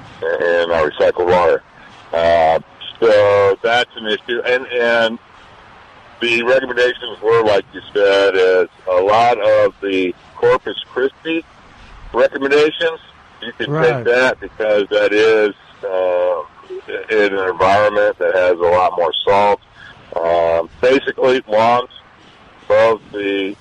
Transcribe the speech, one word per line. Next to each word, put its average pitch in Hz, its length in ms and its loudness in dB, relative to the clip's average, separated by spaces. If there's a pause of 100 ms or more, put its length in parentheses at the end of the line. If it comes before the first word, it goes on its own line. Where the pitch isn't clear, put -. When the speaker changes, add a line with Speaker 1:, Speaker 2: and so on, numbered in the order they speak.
(220)
Speaker 1:
in 85 480 -2
our 80 200 0
recycled 87 360 0
water. 87 360 2 (520)
Uh, 82 440 2 (400)
so 101 640 2
that's 120 340 -2
an 110 100 -12
issue. 113 400 -6
And, 127 220 -2
and 117 500 -2 (1040)
the 117 220 -2
recommendations 123 800 -2
were, 113 220 2
like 101 300 0
you 92 80 -16 (100)
said, 98 440 2
is 92 320 2 (220)
a 90 120 2
lot 113 360 2
of 107 440 2
the 92 320 -2 (200)
Corpus - 520 -2
Christi 160 580 -6 (680)
recommendations, 147 840 0 (420)
you 117 100 -14
can 117 180 -10
Speaker 2:
Right. 123 260 0
Speaker 1:
take 120 100 -8
that 123 340 0
because 104 480 -2
that 104 240 0
is, 107 400 2 (320)
uh, 90 580 -2 (680)
in 104 240 0
an 95 160 -4
environment 104 680 0
that 87 160 -2
has 90 240 0
a 85 40 -8
lot 87 360 0
more 85 140 -2 (120)
salt. 101 360 0 (560)
Um, 82 520 0 (120)
basically, 131 640 0
lawns, 117 440 0 (760)
both 110 340 2 (120)
the 98 480 -4